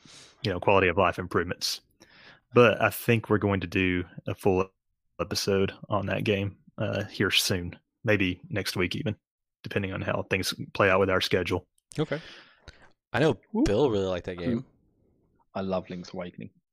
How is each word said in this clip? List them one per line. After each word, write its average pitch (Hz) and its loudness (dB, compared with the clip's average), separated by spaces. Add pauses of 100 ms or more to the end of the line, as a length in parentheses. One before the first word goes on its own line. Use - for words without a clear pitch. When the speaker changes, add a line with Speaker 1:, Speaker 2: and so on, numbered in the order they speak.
(420)
Speaker 1:
you 107 -2
know, 90 -4
quality 95 2
of 87 0
life 87 2
improvements. 90 -4 (720)
But 120 6
I 110 2
think - 0
we're 107 4
going 98 0
to 85 -4
do 90 0 (220)
a 98 -4
full 92 2 (540)
episode 98 0 (180)
on 98 -2
that 98 -4
game, 101 0 (220)
uh, 104 -4
here 98 0
soon, 87 -2 (280)
maybe 98 2 (100)
next - -4
week 92 0
even, 107 -4 (480)
depending 98 -4
on 98 -6
how 98 -2
things 95 -2 (200)
play 101 4
out 95 4
with 95 4
our 92 4
schedule. 90 0 (320)
Speaker 2:
Okay. 151 -4 (920)
I 113 -2
know 156 4 (160)
Speaker 3:
Whoop. 226 2
Speaker 2:
Bill 120 4
really 98 0
liked 90 -4
that 90 -6
game. 120 -2 (880)
Speaker 3:
I 98 -4
love 92 -4
Link's 87 -12
Awakening. 90 -12 (220)